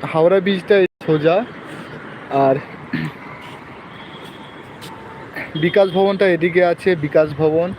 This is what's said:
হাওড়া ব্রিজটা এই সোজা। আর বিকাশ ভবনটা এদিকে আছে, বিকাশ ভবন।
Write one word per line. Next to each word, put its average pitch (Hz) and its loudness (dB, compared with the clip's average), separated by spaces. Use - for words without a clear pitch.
হাওড়া 175 4
ব্রিজটা 196 2
এই 180 4
সোজা। 160 4
আর 135 4
বিকাশ 190 4
ভবনটা 196 4
এদিকে 170 2
আছে, 170 -2
বিকাশ 156 4
ভবন। 160 2